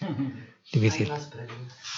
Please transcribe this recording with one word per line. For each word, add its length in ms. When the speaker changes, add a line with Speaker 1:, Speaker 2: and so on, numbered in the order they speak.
Speaker 1:
Difícil. 340
Speaker 2:
Hay 120
más 100
preguntas. 480